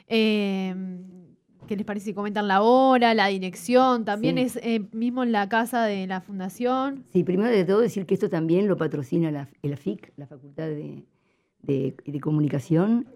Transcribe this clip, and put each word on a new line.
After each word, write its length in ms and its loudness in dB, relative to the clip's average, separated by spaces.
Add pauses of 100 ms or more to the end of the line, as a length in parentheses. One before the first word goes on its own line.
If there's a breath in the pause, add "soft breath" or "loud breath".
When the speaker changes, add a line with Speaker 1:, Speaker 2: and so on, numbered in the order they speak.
Speaker 1:
eh, 680 0 (920)
¿qué 80 -4
les 100 -6
parece 200 -8
si 80 -6
comentan 340 -4
la 140 4
hora, 520 6
la 140 4
dirección? 760 2
También 340 0
Speaker 2:
Sí. 40 0
Speaker 1:
es, 140 -2
eh, 340 -2
mismo 320 -2
en 80 0
la 180 0
casa 360 0
de 240 -2
la 120 -6
Fundación. 920 -4
Speaker 2:
Sí, 100 4
primero 260 0
de 160 2
todo 160 2
decir 260 -2
que 80 -2
esto 140 0
también 380 2
lo 100 2
patrocina 540 -2
la, 180 -8 (140)
el 100 -4
afic, 440 -10
la 100 -16
Facultad 400 -12
de, 380 -10 (580)
de, 320 -2 (100)
de 160 -8
Comunicación. 960 0